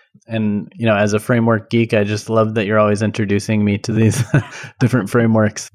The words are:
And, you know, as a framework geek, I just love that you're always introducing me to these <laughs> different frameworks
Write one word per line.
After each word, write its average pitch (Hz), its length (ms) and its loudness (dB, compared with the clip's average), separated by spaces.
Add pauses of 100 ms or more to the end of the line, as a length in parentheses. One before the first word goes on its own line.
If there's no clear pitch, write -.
(280)
And, 107 480 -4
you 117 100 -6
know, 110 100 2
as 104 180 2
a 107 60 0
framework 113 520 0
geek, 117 220 0
I 104 100 2
just 104 260 -4
love 110 240 0
that 107 140 -2
you're 107 120 2
always 104 220 2
introducing 104 640 0
me 101 140 0
to - 120 -6
these 110 320 2 (280)
<laughs> - 280 -18
different 110 300 0
frameworks 110 640 0